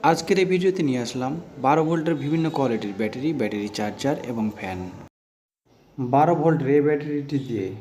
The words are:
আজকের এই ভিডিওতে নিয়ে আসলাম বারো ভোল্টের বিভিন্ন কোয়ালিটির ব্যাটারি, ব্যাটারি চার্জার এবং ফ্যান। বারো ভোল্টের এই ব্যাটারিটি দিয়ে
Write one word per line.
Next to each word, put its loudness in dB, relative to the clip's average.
আজকের 4
এই 4
ভিডিওতে 2
নিয়ে 0
আসলাম -4
বারো 4
ভোল্টের 0
বিভিন্ন 0
কোয়ালিটির 0
ব্যাটারি, -2
ব্যাটারি -2
চার্জার -2
এবং -2
ফ্যান। -8
বারো 4
ভোল্টের 2
এই 6
ব্যাটারিটি 0
দিয়ে -4